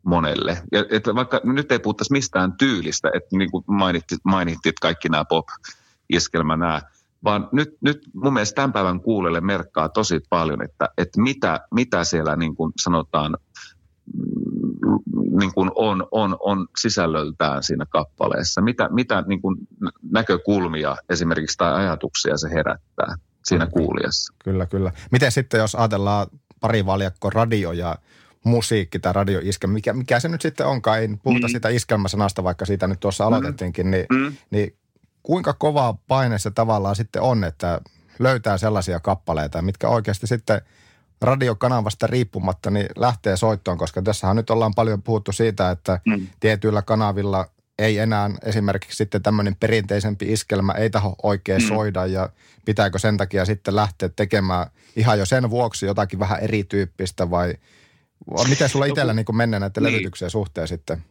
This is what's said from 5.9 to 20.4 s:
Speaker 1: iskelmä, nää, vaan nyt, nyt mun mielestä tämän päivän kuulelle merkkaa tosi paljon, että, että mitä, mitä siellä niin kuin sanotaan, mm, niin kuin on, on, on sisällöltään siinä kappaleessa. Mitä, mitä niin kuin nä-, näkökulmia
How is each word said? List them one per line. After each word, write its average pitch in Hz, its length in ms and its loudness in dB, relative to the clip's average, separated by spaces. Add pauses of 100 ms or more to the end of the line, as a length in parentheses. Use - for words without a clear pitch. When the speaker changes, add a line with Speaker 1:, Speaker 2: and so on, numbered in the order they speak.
Speaker 1:
iskelmä, 80 440 0
nää, 80 260 0 (420)
vaan 104 280 0
nyt, 151 160 0 (120)
nyt 139 180 0 (160)
mun 131 180 0
mielestä 107 220 -2
tämän 139 180 0
päivän 92 280 0
kuulelle 90 400 0
merkkaa 85 480 -2
tosi 95 320 0 (100)
paljon, 80 340 0
että, - 240 -4 (100)
että 90 240 0
mitä, 110 380 0 (140)
mitä 107 300 2
siellä 78 320 0
niin 82 180 -2
kuin 80 180 -2 (100)
sanotaan, 78 540 0 (760)
mm, - 840 -2 (400)
niin 95 160 2
kuin 92 200 2
on, 104 360 2
on, 98 300 0
on 95 260 0 (120)
sisällöltään 78 840 0
siinä 73 260 -2
kappaleessa. - 720 0
Mitä, 113 320 2
mitä 107 340 0
niin 95 160 -2
kuin 95 140 0 (240)
nä-, 92 100 -4 (220)
näkökulmia 87 840 0 (140)